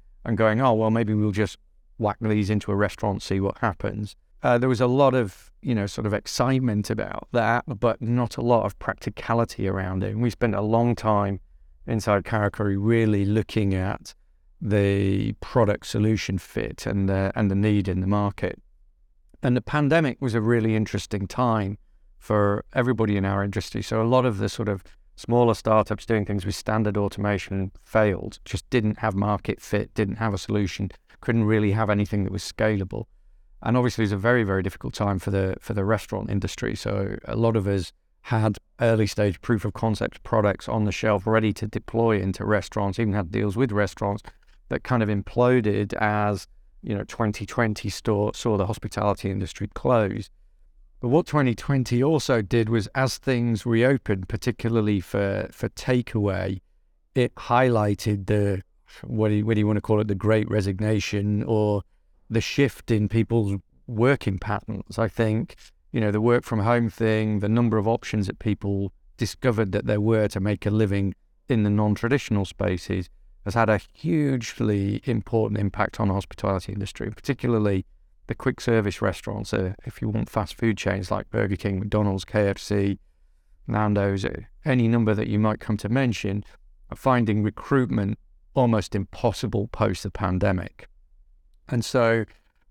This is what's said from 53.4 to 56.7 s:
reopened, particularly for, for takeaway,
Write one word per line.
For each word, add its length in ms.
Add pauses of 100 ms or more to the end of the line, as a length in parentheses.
reopened, 600
particularly 720
for, 500
for 200
takeaway, 920 (540)